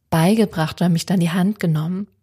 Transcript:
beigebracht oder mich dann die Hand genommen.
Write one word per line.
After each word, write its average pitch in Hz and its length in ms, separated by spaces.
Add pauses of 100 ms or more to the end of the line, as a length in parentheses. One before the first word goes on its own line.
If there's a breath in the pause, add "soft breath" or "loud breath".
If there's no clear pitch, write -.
beigebracht 170 720
oder 175 80
mich 165 160
dann 190 160
die 170 100
Hand 190 300
genommen. 175 480 (140)